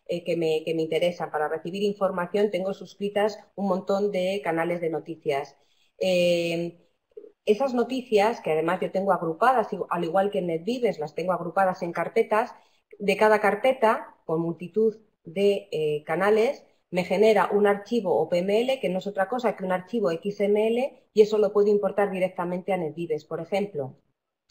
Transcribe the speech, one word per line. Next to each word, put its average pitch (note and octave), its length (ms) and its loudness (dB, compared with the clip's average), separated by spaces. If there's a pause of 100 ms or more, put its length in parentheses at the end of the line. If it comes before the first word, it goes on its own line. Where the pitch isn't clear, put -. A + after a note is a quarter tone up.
eh, F3 180 -6
que E3+ 140 -2
me, D#3+ 260 0
que E3 120 -4
me D#3+ 80 -2
interesan. D#3+ 480 -2
Para D3+ 160 -2
recibir E3+ 340 -8
información G3 680 -2
tengo F#3 240 -2
suscritas G3+ 640 -4 (160)
un G3 120 -4
montón G3 440 0
de F#3 320 -2
canales E3+ 360 -2
de E3 120 -2
noticias. D3+ 640 -6 (420)
Eh, F3 840 0 (640)
esas A#3+ 280 2
noticias, A#3 680 0
que E3 100 -2
además E3 300 0
yo - 100 -4
tengo F#3+ 200 0
agrupadas, G3 600 0
igu-, F3+ 180 -6
al F3 140 -4
igual F#3+ 260 0
que G3+ 100 -4
en F3 80 -2
NetVives, F#3 520 -4
las D3 160 -8
tengo F3 180 -4
agrupadas F3 480 -2
en E3+ 120 -6
carpetas, A3+ 600 0 (460)
de G3 180 0
cada G#3+ 220 6
carpeta, A3+ 760 2 (100)
con D#3+ 160 -2
multitud F3+ 560 -2 (260)
de, G3 480 0
eh, D3+ 340 -2
canales, G#3+ 580 2 (260)
me F3 140 0
genera F#3+ 480 4
un G3+ 160 4
archivo G3 500 0
O D#3 120 0
P F3+ 80 2
M G3+ 240 2
L, C4 180 -2
que F#3+ 80 -2
no F#3 120 -2
es F3+ 80 -8
otra G3 200 -2
cosa A#3+ 300 -2
que F#3+ 80 -8
un F#3 80 -2
archivo F#3+ 380 -2
X G3 280 -6
M G#3 280 2
L, A#3+ 360 -4 (100)
y G#3+ 80 8
eso G#3+ 160 4
lo G3+ 140 4
puedo G#3 160 4
importar G3+ 440 2
directamente F3+ 600 -4
a F#3 60 2
NetVives. D#3+ 480 -6
Por D#3+ 160 -8
ejemplo, D#3+ 560 -6 (540)